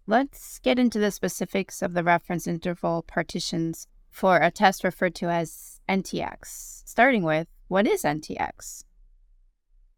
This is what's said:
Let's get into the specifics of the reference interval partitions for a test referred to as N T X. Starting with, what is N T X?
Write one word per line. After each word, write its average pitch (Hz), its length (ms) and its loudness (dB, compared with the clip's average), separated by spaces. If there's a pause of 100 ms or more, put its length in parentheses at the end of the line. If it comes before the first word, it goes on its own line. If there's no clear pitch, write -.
Let's 247 540 0
get 254 180 2
into 240 200 4
the 208 120 2
specifics - 720 -4
of 180 100 -2
the 175 120 0
reference 170 420 2
interval 170 560 -2
partitions 165 880 -4 (220)
for 185 280 2
a 165 120 4
test 196 340 2
referred 180 320 0
to 180 100 -6
as - 600 -4
N 196 160 0
T 165 200 -6
X. - 640 -12
Starting 233 380 4
with, 156 220 0 (220)
what 196 180 2
is 392 180 0
N 151 180 0
T - 160 -10
X? - 460 -10 (1120)